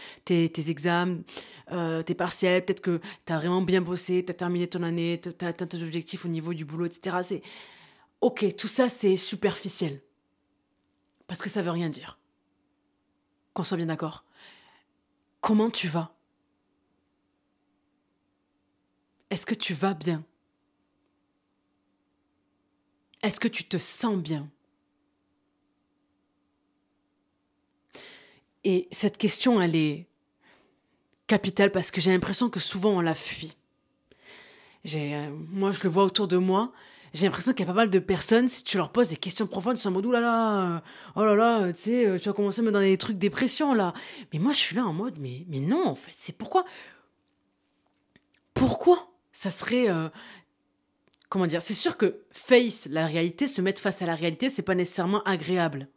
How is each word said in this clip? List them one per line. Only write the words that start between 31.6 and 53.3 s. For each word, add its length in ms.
parce 200
que 100
j'ai 100
l'impression 380
que 100
souvent 320
on 100
la 140
fuit. 420
J'ai, 320
euh, 140
moi, 220
je 100
le 80
vois 140
autour 240
de 100
moi, 340
j'ai 100
l'impression 280
qu'il 80
y 80
a 20
pas 60
mal 120
de 80
personnes, 500
si 160
tu 140
leur 140
poses 180
des 60
questions 320
profondes, 300
ils 40
sont 80
en 40
mode, « 140
Ouh 40
là 80
là, 560
euh, 40
oh 100
là 100
là, 260
euh, 120
tu 80
sais, 240
euh, 140
tu 100
vas 40
commencer 260
à 40
me 80
donner 200
des 80
trucs 180
dépression 560
là. » 200
Mais 40
moi, 140
je 60
suis 180
là 100
en 80
mode, « 260
Mais, 280
mais 120
non, 280
en 80
fait, 200
c'est 220
pourquoi ? 280
Pourquoi 580
ça 180
serait... 400
Euh, 200
comment 180
dire, 160
c'est 100
sûr 240
que 320
face 640
la 160
réalité, 400